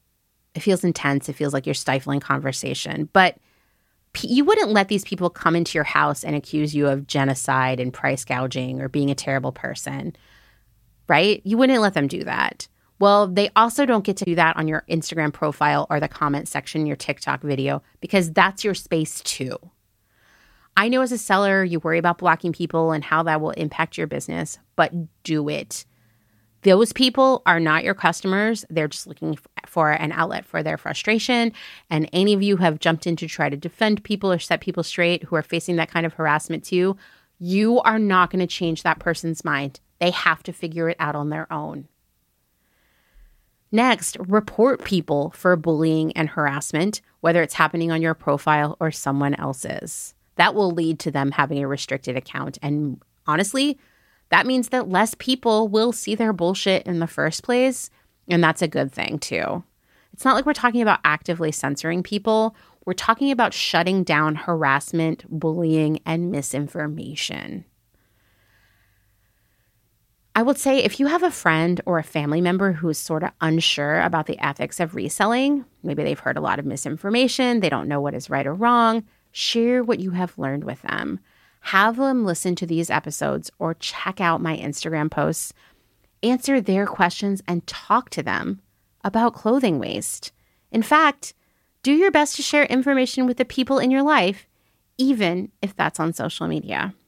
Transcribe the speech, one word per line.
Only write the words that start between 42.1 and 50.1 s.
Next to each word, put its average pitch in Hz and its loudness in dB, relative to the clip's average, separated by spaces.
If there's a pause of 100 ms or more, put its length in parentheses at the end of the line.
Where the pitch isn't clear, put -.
Next, 233 2
report 208 2
people 160 0
for 180 2
bullying 160 2
and 156 -2
harassment, 151 -2 (200)
whether 170 4
it's 156 -4
happening 165 2
on 160 0
your 160 0
profile 151 2
or 160 0
someone 143 0
else's. - -8 (220)